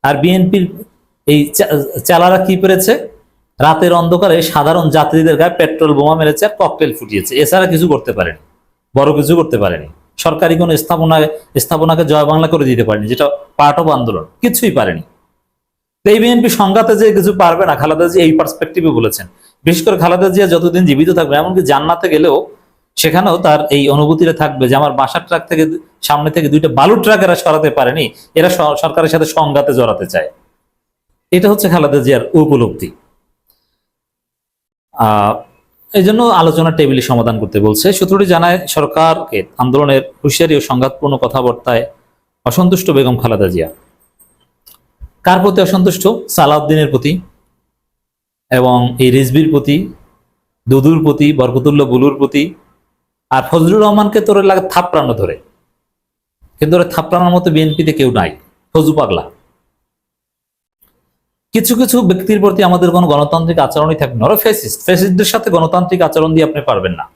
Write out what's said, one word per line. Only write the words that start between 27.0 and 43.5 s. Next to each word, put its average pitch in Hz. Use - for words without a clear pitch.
ট্রাক 214
এরা 180
সরাতে 156
পারেনি, 127
এরা 175
স-, 151
সরকারের 160
সাথে 160
সংঘাতে 147
জড়াতে 110
চায়। 82
এটা 180
হচ্ছে 208
খালেদা 151
জিয়ার 123
উপলব্ধি। 139
আহ, 107
এই 196
জন্য 214
আলোচনার 165
টেবিলে 135
সমাধান 117
করতে 101
বলছে। 107
সূত্রটি 190
জানায়, 175
সরকারকে 156
আন্দোলনের 135
হুঁশিয়ারি 156
ও 135
সংঘাতপূর্ণ 135
কথাবার্তায় 120
অসন্তুষ্ট 180
বেগম 127
খালেদা 104
জিয়া। 85